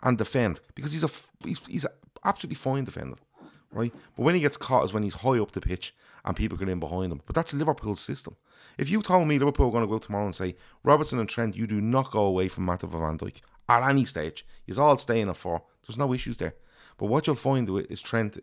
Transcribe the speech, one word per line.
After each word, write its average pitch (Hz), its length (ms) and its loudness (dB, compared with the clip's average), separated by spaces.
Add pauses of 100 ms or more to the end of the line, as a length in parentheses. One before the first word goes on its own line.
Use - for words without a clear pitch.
and 123 160 2
defend," 107 420 0 (160)
because 143 160 -6
he's 156 120 -2
a 160 40 2
f-, - 200 -8 (180)
he's, - 220 -4
he's 143 180 -4
a - 60 -4 (340)
absolutely - 300 -2
fine 135 280 -2
defender, - 340 -10 (540)
right? 117 220 -2 (240)
But 110 60 -2
when 165 120 4
he 180 60 4
gets - 160 2
caught 123 260 2
is 92 100 -2
when 107 100 0
he's 98 100 -2
high 127 260 2
up 104 120 0
the 92 100 -6
pitch - 340 -4 (300)
and 92 100 -2
people 104 220 -2
get 95 100 -2
in 92 140 -2
behind 87 300 -4
him. 73 140 -8
But - 100 -4
that's 165 180 -2
Liverpool's 139 480 -2
system. - 340 -10 (420)
If 139 120 -4
you 208 120 0
told 180 280 4
me 147 100 4
Liverpool 139 280 4
were 117 40 2
gonna 117 160 2
go 107 80 0
out 110 60 -2
tomorrow 104 240 -2
and 95 100 -4
say, 92 200 -4 (280)
"Robertson 143 360 4
and 107 100 -2
Trent, 110 260 -2
you 110 120 -2
do 104 120 0
not 123 320 0
go 107 140 4
away 95 240 2
from 92 160 -4
Matip 87 180 0
and 82 100 -8
Van 80 240 -2
Dijk - 220 -8 (300)
at 120 200 6
any 139 140 4
stage. 82 420 -6 (200)
You're 95 160 -2
all 147 160 8
staying 113 320 0
at 85 80 -6
four," 85 260 -6 (240)
there's 113 100 -10
no 135 160 0
issues 123 240 -4
there. 82 180 -4 (420)
But 104 80 -4
what 127 220 2
you'll 147 100 2
find 131 320 0
with, 95 200 -2
is - 120 -10
Trent 110 420 -2